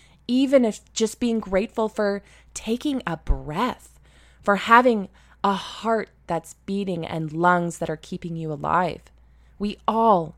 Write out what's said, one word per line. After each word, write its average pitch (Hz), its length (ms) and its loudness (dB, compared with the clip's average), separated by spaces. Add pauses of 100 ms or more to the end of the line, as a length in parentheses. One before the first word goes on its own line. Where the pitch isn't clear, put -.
(280)
even 262 360 4
if 214 160 -2 (120)
just - 260 -2
being 226 220 0
grateful 196 480 -2
for 202 340 -2 (320)
taking 247 540 -4
a 170 80 -4
breath, 151 800 -4 (420)
for 175 140 2
having 233 540 4 (340)
a 196 120 2
heart 214 560 -4 (160)
that's - 260 -6 (140)
beating 190 400 -4
and 160 260 -8
lungs 170 460 2
that 165 100 -4
are 156 80 -4
keeping 170 400 -10
you 160 160 -6
alive. 151 480 -2 (580)
We 208 200 -6 (100)
all 214 500 2